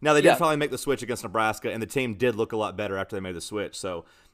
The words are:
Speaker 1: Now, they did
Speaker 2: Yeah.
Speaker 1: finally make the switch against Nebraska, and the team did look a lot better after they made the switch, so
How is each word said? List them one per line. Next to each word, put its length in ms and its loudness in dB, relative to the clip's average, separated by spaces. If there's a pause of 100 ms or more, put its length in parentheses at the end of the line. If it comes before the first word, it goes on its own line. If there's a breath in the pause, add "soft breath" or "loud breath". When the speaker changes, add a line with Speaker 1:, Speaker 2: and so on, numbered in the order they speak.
Speaker 1:
Now, 120 4
they 80 8
did 80 8
Speaker 2:
Yeah. 60 8
Speaker 1:
finally 220 2
make 140 -2
the 80 -4
switch 240 -2
against 200 -4
Nebraska, 480 0
and 100 -6
the 60 -4
team 280 -4
did 200 2
look 160 -2
a 60 -4
lot 180 -2
better 220 -4
after 180 -6
they 40 -6
made 160 -6
the 60 -8
switch, 360 -6
so 280 -8 (280 soft breath)